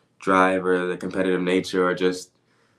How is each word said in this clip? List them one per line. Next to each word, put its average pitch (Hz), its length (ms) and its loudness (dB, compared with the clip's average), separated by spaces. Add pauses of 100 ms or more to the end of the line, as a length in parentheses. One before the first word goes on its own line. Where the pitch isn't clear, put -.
(180)
drive 92 480 2
or 90 220 0
the 90 80 -4
competitive 92 440 -2
nature 90 480 0
or 92 60 0
just, 90 380 -2 (460)